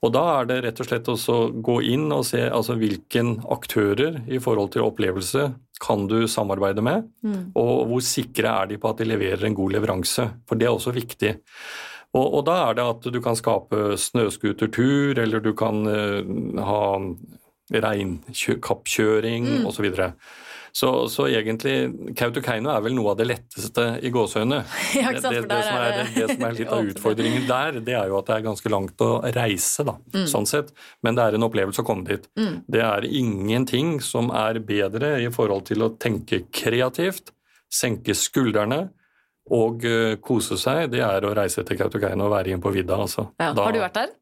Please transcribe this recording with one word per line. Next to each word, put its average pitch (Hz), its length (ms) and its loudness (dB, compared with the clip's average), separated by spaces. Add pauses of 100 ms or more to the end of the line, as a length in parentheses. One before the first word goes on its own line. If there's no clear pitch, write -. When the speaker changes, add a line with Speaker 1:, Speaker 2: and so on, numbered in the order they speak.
Speaker 1:
Og 117 140 2
da 151 260 4
er 123 60 2
det 127 180 0
rett 117 160 -4
og 123 60 -4
slett 120 240 -2
også 117 500 0
gå 120 240 2
inn 131 280 2
og 139 120 0
se, - 140 0 (100)
altså, 120 300 0
hvilken 113 720 0
aktører 120 800 0
i 127 80 -2
forhold 104 340 0
til 117 140 2
opplevelse 104 640 0 (300)
kan 101 280 0
du 113 180 4
samarbeide 98 560 0
med, 175 220 2 (180)
Speaker 2:
Mm. 190 320 -6
Speaker 1:
og 123 320 2
hvor 123 160 0
sikre 120 440 -2 (160)
er 95 40 -2
de 104 120 -6
på 110 120 -2
at 110 80 -4
de 113 60 0
leverer 98 400 0
en 107 100 2
god 95 180 0
leveranse? 104 520 0 (220)
For - 100 -2
det 113 100 2
er 120 80 4
også 120 200 -4
viktig. 107 420 -2 (760)
Og, - 200 4
og 143 120 2
da 165 240 2
er 107 40 2
det 120 100 2
at 120 180 -2 (100)
du 123 80 -2
kan 117 160 0
skape 104 580 0
snøskutertur, 120 1200 2
eller 113 220 0
du 110 140 2
kan, 107 320 0
eh, 101 760 -2
ha 101 360 0 (720)
regnkjø-, 107 920 -2
kappkjøring 110 840 0
Speaker 2:
Mm. 269 200 2
Speaker 1:
og - 80 -4
så - 80 -4
videre. 92 320 0 (580)
Så, 127 360 2
så 139 180 -2
egentlig, 127 880 0
Kautokeino 120 560 -2
er 123 120 2
vel 117 120 0
noe 110 160 2
av 98 60 0
det 113 100 2
letteste - 580 -4 (200)
i 127 60 -2
gåseøyne. 117 480 0 (220)
Speaker 2:
<laughs> - 200 0
Ja, 254 100 2
ikke 262 120 -4
sant, 254 120 0
Speaker 1:
Det, 233 140 0
det, - 0 -
Speaker 2:
for - 0 -
der 208 80 0
Speaker 1:
det 214 80 0
som 208 140 -2
Speaker 2:
er 120 100 0
Speaker 1:
er, 117 80 0
Speaker 2:
det - 180 -4
Speaker 1:
det 120 220 0
som 127 80 -2
er 117 80 -2
litt 113 160 -4
av 117 100 0
Speaker 2:
<laughs> - 0 -
åpent. 107 140 0
Speaker 1:
utfordringen 113 560 0
der, 131 320 0
det 120 160 -2
er 98 160 0
jo 98 60 2
at 95 100 -4
det 113 80 2
er 110 100 -2
ganske 107 240 -4
langt 98 340 0
å 117 40 4 (260)
reise 117 500 0
da, 127 120 -4 (160)
Speaker 2:
Mm. 190 160 0
Speaker 1:
sånn - 180 0
sett. - 240 -2 (320)
Men 117 140 2
det 120 80 6
er 107 100 4
en 113 140 4
opplevelse 104 340 0
å 110 60 -2
komme 104 180 -2
dit. 98 300 -4
Speaker 2:
Mm. 208 320 -2
Speaker 1:
Det 113 160 2
er 104 240 0
ingenting 123 920 0
som 120 300 -2
er 113 300 0
bedre 104 640 0
i 120 60 -2
forhold 104 360 0
til 110 160 0
å 113 160 2
tenke 104 540 -2
kreativt, 127 800 -2 (400)
senke 113 420 -2
skuldrene 123 760 0 (580)
og, 117 380 2
eh, 113 320 2
kose 107 440 0
seg. 143 320 0
Det 123 80 0
er 101 240 2
å 104 100 0
reise 101 300 0
til 92 120 -2
Kautokeino 98 520 0
og 104 40 2
være 95 200 0
igjen 90 100 -2
på 98 100 2
vidda, 92 240 0
altså. 101 340 -2 (100)
Speaker 2:
Ja, 185 120 0
Speaker 1:
Da 107 120 2
Speaker 2:
har 220 80 2
du 220 80 2
vært 180 140 -4
der? 254 280 -2